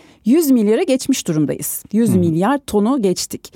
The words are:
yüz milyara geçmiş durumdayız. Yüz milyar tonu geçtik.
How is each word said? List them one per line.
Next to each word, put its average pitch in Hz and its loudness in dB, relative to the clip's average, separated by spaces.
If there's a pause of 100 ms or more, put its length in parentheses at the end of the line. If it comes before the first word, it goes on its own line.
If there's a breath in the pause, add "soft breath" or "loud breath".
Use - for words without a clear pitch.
(240 soft breath)
yüz 285 2
milyara 226 2
geçmiş 262 -2
durumdayız. 151 -4 (100)
Yüz 208 2
milyar 180 0
tonu 220 0
geçtik. - -4